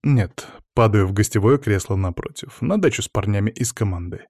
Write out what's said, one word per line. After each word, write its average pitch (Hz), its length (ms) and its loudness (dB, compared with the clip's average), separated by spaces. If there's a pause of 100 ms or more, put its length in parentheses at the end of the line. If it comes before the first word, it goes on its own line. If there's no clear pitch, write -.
Нет, 123 420 0 (280)
падаю 107 320 4
в 95 60 -2
гостевое 107 440 2
кресло 104 380 -2
напротив, - 640 -6
на 190 180 0
дачу - 220 0
с - 80 -8
парнями 101 400 0
из - 240 -4
команды. 90 560 -6